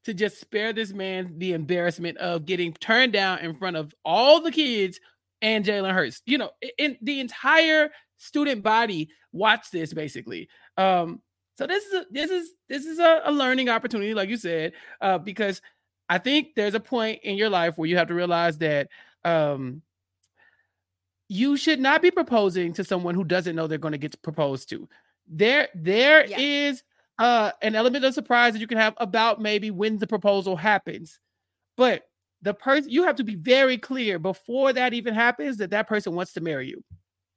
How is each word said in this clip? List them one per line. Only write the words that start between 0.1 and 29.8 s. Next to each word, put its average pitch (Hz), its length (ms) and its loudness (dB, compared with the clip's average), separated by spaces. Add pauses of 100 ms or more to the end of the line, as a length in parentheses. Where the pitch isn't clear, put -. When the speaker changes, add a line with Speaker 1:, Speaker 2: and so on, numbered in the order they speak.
Speaker 1:
just 196 260 -4
spare 220 320 -4
this 208 200 -6
man 185 460 -8
the 185 140 -4
embarrassment 170 680 -2
of 170 280 -4
getting 175 280 -2
turned 240 380 2
down 190 280 0
in 165 160 -8
front 185 200 -6
of 151 180 -8 (100)
all 247 360 6
the 320 120 -4
kids 226 480 0 (420)
and 220 220 0
Jalen 196 280 0
Hurts. 180 340 -2
You 277 120 0
know, 214 120 -4 (140)
i-, 254 140 -10
in 277 240 -2
the 269 180 -4
entire 302 720 2 (280)
student 285 440 -2
body 214 480 0 (220)
watched 220 400 2
this, 160 200 -6
basically. 135 560 -10 (280)
Um, 180 440 0 (380)
so 269 80 -6
this 403 180 -2
is 403 100 -8
a, 370 160 -4
this 302 200 -6
is, 349 240 -6 (140)
this 277 180 -8
is 320 120 -8
a, 330 260 6
a 285 80 0
learning 262 360 0
opportunity, 226 460 -2
like 196 160 -2
you 240 80 -2
said, 170 340 -4 (280)
uh, 190 180 2
because 196 420 -4 (480)
I 175 100 2
think 294 380 0
there's 208 180 0
a 220 60 -2
point 220 420 -4
in 202 140 -4
your 214 140 0
life 170 260 0
where 160 120 -2
you 175 100 2
have 165 100 2
to 175 60 -4
realize 170 440 0
that, 147 300 0 (360)
um, 147 580 0 (1500)
you 254 280 0
should 302 240 0
not 277 220 2
be 359 80 6
proposing 196 600 0
to 185 120 -6
someone 175 300 -2
who 190 100 0
doesn't 175 300 -2
know 160 120 -2
they're 156 120 -4
gonna 151 200 -6
get 147 240 -10
proposed 147 480 -4
to. - 180 -12 (400)
There, 226 460 2
there 226 520 6
Speaker 2:
Yeah. 202 100 -8
Speaker 1:
is, 285 460 -2 (360)
uh, 233 340 4 (100)
an 220 140 0
element 247 280 2
of 262 100 2
surprise 240 380 2
that 220 60 -8
you 220 80 -6
can 226 120 -2
have 220 180 2
about 220 440 0
maybe 214 300 -2
when 208 280 -2